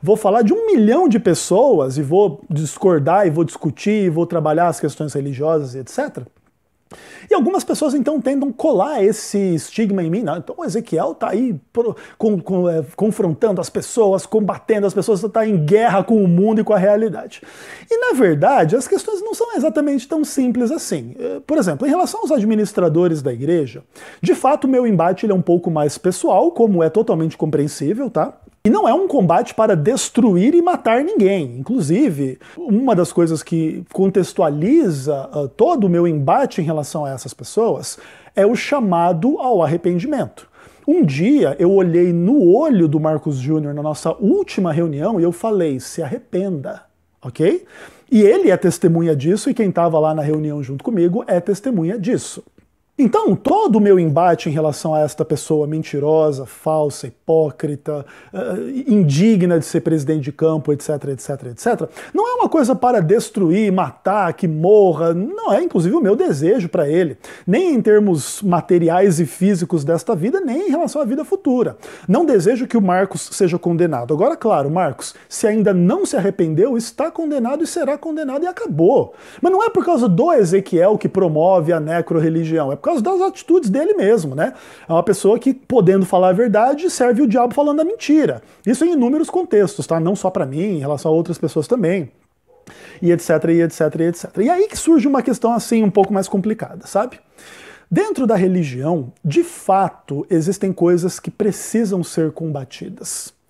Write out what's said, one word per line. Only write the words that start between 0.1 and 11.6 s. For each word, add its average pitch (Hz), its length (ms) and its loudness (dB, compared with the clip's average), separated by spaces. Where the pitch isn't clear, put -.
falar 214 260 2
de 214 120 4
um 453 140 0
milhão 302 400 4
de 226 120 4
pessoas 175 760 2
e 156 40 -4
vou 165 480 0
discordar 165 760 2
e - 20 2
vou 160 140 0
discutir 202 640 -4
e 175 40 2
vou 165 160 -2
trabalhar 165 420 0
as 160 120 -4
questões 151 340 -6
religiosas, 139 640 -2
et 131 140 -12
cetera. 254 380 -8
E - 40 4
algumas 359 300 0
pessoas, 294 300 -2
então, 294 280 -2
tentam 277 300 -2
colar 247 520 0
esse 208 340 0
estigma 196 480 -2
em 160 60 -2
mim. 196 140 -2
"Não, 160 140 -4
então - 200 -12
o 349 80 -8
Ezequiel 165 500 -4
tá - 140 -6
aí 214 300 -2